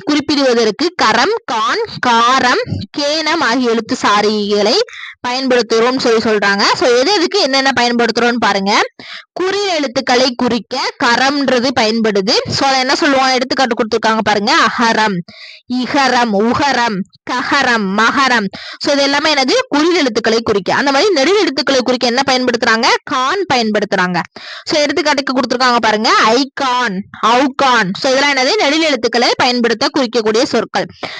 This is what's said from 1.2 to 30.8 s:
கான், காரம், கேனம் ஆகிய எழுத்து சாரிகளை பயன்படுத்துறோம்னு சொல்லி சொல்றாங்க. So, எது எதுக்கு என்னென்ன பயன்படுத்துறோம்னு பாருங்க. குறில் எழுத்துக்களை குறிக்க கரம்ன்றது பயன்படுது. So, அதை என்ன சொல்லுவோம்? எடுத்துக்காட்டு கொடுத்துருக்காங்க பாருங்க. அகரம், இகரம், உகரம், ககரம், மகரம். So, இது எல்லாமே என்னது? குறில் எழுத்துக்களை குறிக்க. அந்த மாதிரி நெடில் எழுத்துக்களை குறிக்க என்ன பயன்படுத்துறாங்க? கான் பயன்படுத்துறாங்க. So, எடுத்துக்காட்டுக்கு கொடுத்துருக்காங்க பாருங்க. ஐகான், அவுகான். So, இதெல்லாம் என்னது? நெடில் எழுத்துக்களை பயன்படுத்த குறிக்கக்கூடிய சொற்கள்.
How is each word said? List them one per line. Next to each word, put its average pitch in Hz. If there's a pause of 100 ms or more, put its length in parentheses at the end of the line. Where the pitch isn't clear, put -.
கான், 277 (240)
காரம், 247 (340)
கேனம் 311
ஆகிய 247
எழுத்து 233
சாரிகளை 208 (460)
பயன்படுத்துறோம்னு 247
சொல்லி 226
சொல்றாங்க. 202 (120)
So, 359 (100)
எது 262
எதுக்கு 359
என்னென்ன 269
பயன்படுத்துறோம்னு 240
பாருங்க. 202 (600)
குறில் 381
எழுத்துக்களை 269
குறிக்க 240 (240)
கரம்ன்றது 262
பயன்படுது. 220 (160)
So, -
அதை 269
என்ன 262
சொல்லுவோம்? 262
எடுத்துக்காட்டு 262
கொடுத்துருக்காங்க 220
பாருங்க. 208 (120)
அகரம், 220 (560)
இகரம், 254
உகரம், 240 (300)
ககரம், 254
மகரம். 233 (320)
So, -
இது 277
எல்லாமே 285
என்னது? 285 (120)
குறில் 320
எழுத்துக்களை 226
குறிக்க. 208
அந்த 262
மாதிரி 294
நெடில் 339
எழுத்துக்களை 269
குறிக்க 247
என்ன 247
பயன்படுத்துறாங்க? 247 (160)
கான் 294
பயன்படுத்துறாங்க. 208 (480)
So, 330
எடுத்துக்காட்டுக்கு 285
கொடுத்துருக்காங்க 247
பாருங்க. 214 (220)
ஐகான், 247 (280)
அவுகான். 247
So, -
இதெல்லாம் 269
என்னது? 269
நெடில் 320
எழுத்துக்களை 247
பயன்படுத்த 247
குறிக்கக்கூடிய 233
சொற்கள். 202 (320)